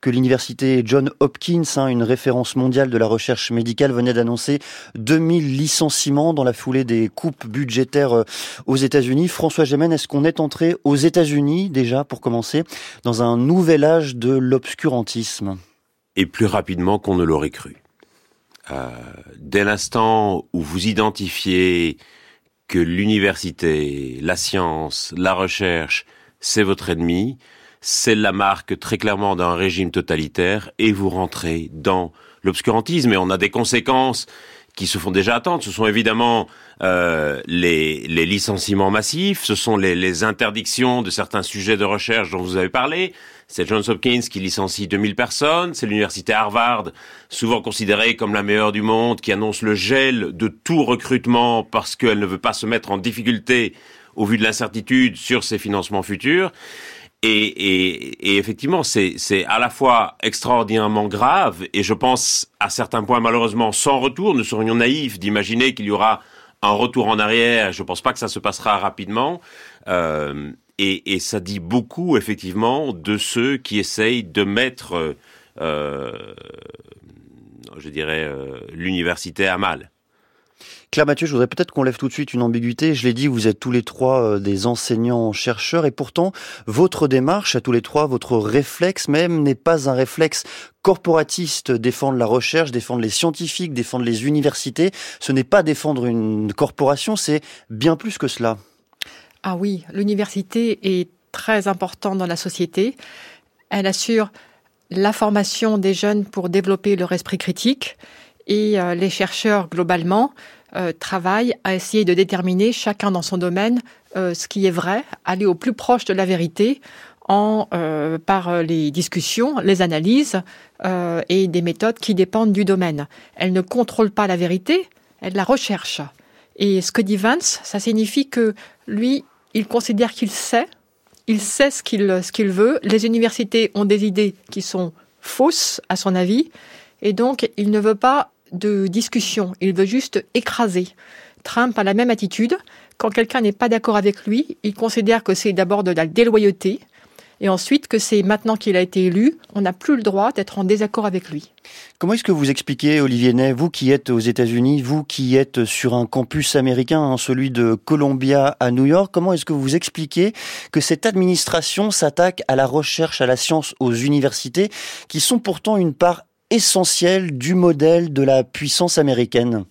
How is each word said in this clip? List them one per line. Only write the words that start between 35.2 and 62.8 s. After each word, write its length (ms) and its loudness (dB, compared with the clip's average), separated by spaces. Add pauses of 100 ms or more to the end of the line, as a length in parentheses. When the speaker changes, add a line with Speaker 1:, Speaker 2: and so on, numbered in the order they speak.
Speaker 2:
attendre. 300 -2
Ce 80 -8
sont 140 0
évidemment, 600 2 (340)
euh, 680 0
les, 600 0
les 180 2
licenciements 680 0
massifs, 500 -2
ce 140 -2
sont 200 0
les, 200 2
les 260 -2
interdictions 800 -2
de 80 -6
certains 320 -4
sujets 340 -2
de 80 0
recherche 460 -2
dont 100 -6
vous 160 -4
avez 120 0
parlé. 440 -2 (360)
C'est 180 -4
Johns 220 0
Hopkins 320 0
qui 180 -8
licencie 480 -4
deux 100 -2
mille 200 0
personnes, 580 -2
c'est 120 -6
l'université 460 -2
Harvard, 600 0 (360)
souvent 320 0
considérée 540 0
comme 180 -4
la 120 -2
meilleure 260 2
du 100 -4
monde, 400 2
qui 120 -2
annonce 300 -2
le 120 2
gel 640 0
de 100 -2
tout 380 0
recrutement 800 0
parce 320 -6
qu'elle 240 2
ne 60 -2
veut 120 -4
pas 140 -2
se 120 -8
mettre 280 -2
en 40 -2
difficulté 760 -2 (400)
au 100 0
vu 140 2
de 60 2
l'incertitude 720 0
sur 260 -2
ses 160 -4
financements 460 -2
futurs. 480 -2 (720)
Et, 60 2
et, 1040 0
et 60 4
effectivement, 480 -2
c'est, 340 0
c'est 280 0
à 120 0
la 100 0
fois 540 2
extraordinairement 840 0
grave, 640 0
et 80 0
je 100 0
pense 540 0 (140)
à 100 0
certains 320 -4